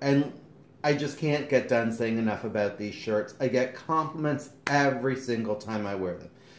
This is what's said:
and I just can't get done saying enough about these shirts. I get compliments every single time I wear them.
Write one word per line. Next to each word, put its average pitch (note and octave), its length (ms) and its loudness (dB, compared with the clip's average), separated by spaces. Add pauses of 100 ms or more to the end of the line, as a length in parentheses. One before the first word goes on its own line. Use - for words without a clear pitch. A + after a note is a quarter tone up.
and C#3 320 2 (500)
I D3 100 4
just C#3+ 220 -4
can't D3 320 0
get B2+ 200 4
done A2+ 240 2
saying A2+ 260 0
enough A2 240 0
about G#2 340 0
these G#2 160 -6
shirts. G#2+ 460 -2
I C3+ 80 0
get B2+ 260 2
compliments D3+ 800 -2 (160)
every C3+ 480 2
single A2+ 400 -2
time G#2+ 320 -4
I G2+ 80 -4
wear F#2 220 -2
them. - 140 -16 (280)